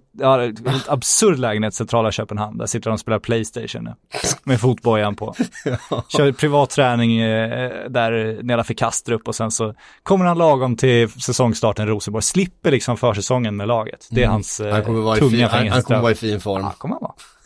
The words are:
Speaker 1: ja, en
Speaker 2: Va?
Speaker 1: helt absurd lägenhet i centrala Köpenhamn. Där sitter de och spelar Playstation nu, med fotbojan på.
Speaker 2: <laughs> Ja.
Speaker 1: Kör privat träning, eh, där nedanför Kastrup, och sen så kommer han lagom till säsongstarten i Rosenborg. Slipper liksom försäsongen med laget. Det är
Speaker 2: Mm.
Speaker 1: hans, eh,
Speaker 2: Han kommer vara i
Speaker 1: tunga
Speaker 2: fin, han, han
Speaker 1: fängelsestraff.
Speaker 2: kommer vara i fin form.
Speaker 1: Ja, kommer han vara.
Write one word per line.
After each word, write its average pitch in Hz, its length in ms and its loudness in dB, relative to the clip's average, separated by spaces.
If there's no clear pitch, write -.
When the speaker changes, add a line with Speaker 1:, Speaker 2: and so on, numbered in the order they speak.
Speaker 1:
ja, 131 240 4
en 117 120 -2
Speaker 2:
Va? 117 160 -6
Speaker 1:
helt 131 180 -2
absurd 147 500 2
lägenhet 107 340 0
i - 40 -12
centrala 113 360 0
Köpenhamn. 107 460 -6
Där 113 80 -6
sitter 113 240 -4
de 113 40 0
och 104 60 -4
spelar 113 180 -2
Playstation 113 640 -4
nu, 113 100 -12
med 127 160 2
fotbojan 110 560 2
på. 110 180 -10
Speaker 2:
<laughs> - 0 -
Ja. 123 180 -4
Speaker 1:
Kör 143 240 2
privat 143 380 2
träning, 120 500 2
eh, 113 680 -2
där 113 520 -2
nedanför 120 320 -2
Kastrup, 113 540 -2
och 110 60 -6
sen 110 160 -4
så 110 240 -4
kommer 185 220 2
han 175 140 2
lagom 131 380 4
till 120 340 4
säsongstarten 110 760 0
i - 20 0
Rosenborg. 104 320 -2
Slipper - 480 0
liksom 120 260 2
försäsongen 110 600 0
med 101 120 -4
laget. 113 420 -4
Det 117 100 2
är 123 40 6
Speaker 2:
Mm. 107 80 4
Speaker 1:
hans, 107 280 -4
eh, 104 120 -2
Speaker 2:
Han 104 120 0
kommer 113 160 0
vara 110 160 2
i 107 40 4
Speaker 1:
tunga 139 100 4
Speaker 2:
fin, 113 100 2
han, 117 100 2
han 117 80 0
Speaker 1:
fängelsestraff. 117 280 0
Speaker 2:
kommer 113 160 2
vara 117 100 4
i - 20 2
fin 104 260 -2
form. 98 220 -2
Speaker 1:
Ja, 101 160 -6
kommer 190 160 -6
han - 80 -8
vara. - 120 -10